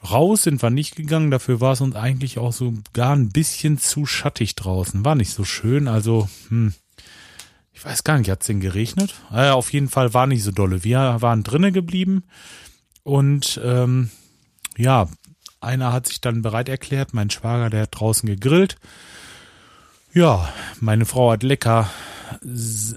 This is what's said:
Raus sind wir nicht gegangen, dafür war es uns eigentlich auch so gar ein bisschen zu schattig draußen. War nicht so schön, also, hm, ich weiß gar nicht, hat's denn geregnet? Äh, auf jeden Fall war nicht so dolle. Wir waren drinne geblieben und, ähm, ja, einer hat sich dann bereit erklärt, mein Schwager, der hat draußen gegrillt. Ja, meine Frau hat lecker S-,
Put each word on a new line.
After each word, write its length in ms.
Raus 320
sind 220
wir 80
nicht 240
gegangen, 340
dafür 320
war 120
es 80
uns 140
eigentlich 440
auch 140
so 200
gar 240
ein 140
bisschen 480
zu 300
schattig 480
draußen. 500
War 80
nicht 160
so 140
schön, 440
also, 400
hm, 240
ich 140
weiß 180
gar 140
nicht, 140
hat's 160
denn 140
geregnet? 520
Äh, 180
auf 220
jeden 180
Fall 260
war 100
nicht 180
so 80
dolle. 320
Wir 360
waren 240
drinne 280
geblieben 520
und, 600
ähm, 460
ja, 320
einer 340
hat 140
sich 120
dann 220
bereit 260
erklärt, 460
mein 160
Schwager, 400
der 140
hat 160
draußen 280
gegrillt. 500
Ja, 360
meine 260
Frau 240
hat 140
lecker 480
S-, 540